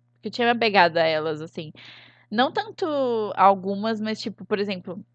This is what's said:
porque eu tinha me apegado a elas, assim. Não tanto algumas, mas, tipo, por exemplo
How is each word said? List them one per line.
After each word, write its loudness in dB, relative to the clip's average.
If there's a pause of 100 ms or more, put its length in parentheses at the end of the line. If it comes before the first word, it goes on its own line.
(140)
porque -12
eu -12
tinha 0
me 6
apegado 4
a 4
elas, 0
assim. -12 (580)
Não 0
tanto -6 (500)
algumas, 2
mas, -4
tipo, -10
por -2
exemplo -8 (100)